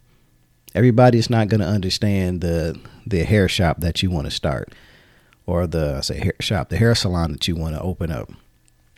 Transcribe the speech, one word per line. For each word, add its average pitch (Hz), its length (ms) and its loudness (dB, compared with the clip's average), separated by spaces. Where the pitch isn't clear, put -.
Everybody's 120 560 4
not 113 180 2
gonna 107 180 2
understand 92 760 0
the, 82 380 -2
the 90 180 0
hair 98 240 4
shop 80 320 0
that 82 220 -2
you 95 80 0
wanna 76 200 -4
start, 67 440 -6
or 87 200 0
the, 78 320 -2
I - 20 -8
say - 180 -6
hair - 220 -2
shop, 92 280 -4
the 85 80 -4
hair 117 180 4
salon 87 380 0
that - 160 -6
you 85 80 -2
wanna 80 240 -6
open 85 300 -4
up. 62 200 -8